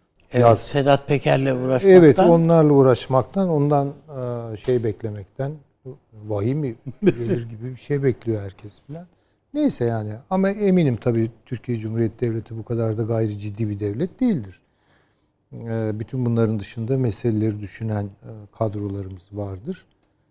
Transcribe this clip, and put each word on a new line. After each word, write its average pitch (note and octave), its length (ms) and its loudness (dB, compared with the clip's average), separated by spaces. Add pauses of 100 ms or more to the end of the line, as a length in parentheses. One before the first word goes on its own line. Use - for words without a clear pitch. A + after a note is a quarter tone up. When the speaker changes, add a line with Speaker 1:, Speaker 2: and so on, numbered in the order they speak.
(320)
Speaker 1:
Evet, B2 120 4
Speaker 2:
yaz- A2+ 220 6
Speaker 1:
Sedat C#3 420 2
Peker'le C3+ 480 0
uğraşmaktan. C3 340 2
Speaker 2:
Evet, E3+ 280 10
onlarla E3 540 6
uğraşmaktan, C3+ 760 2
ondan, C#3+ 440 0 (600)
e, G#2+ 40 -10
şey B2 280 -2
beklemekten, A2 680 -8 (760)
vahiy G#2+ 280 -2
mi C#3 200 -4 (280)
gelir A#2 460 0
gibi A#2 220 -12
bir B2+ 60 -14
şey C#3+ 260 -4
bekliyor A2+ 400 -2
herkes G2+ 380 -16
filan. E3 260 -18 (480)
Neyse C#4+ 300 -2
yani. G#2+ 280 -4 (180)
Ama F#3+ 200 0
eminim F3+ 460 2
tabii A2+ 340 -2 (160)
Türkiye A#2+ 320 -6
Cumhuriyeti A2 420 -4
Devleti A2+ 380 -6
bu G#2+ 60 -12
kadar A2+ 340 -4
da A#2 40 -2
gayri A2 360 -2
ciddi G#2 320 -6
bir G2+ 100 -8
devlet G#2+ 400 -6
değildir. C#3+ 420 -4 (880)
E, A2+ 480 -6
bütün B2 260 -4
bunların A2+ 320 2
dışında A2+ 400 -4
meseleleri G#2+ 640 -2
düşünen, G#2 440 -6
e, G#2+ 260 -16 (280)
kadrolarımız G2+ 720 -6
vardır. G2+ 540 -10 (440)